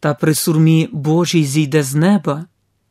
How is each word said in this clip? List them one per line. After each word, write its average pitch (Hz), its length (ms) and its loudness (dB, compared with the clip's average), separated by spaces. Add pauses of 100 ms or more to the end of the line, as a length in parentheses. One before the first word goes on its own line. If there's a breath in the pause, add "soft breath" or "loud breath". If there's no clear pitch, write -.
та 151 140 -2
при 156 200 0
сурмі 160 580 2
Божій 160 520 0
зійде 147 380 0
з 135 120 -6
неба, 160 500 0 (460)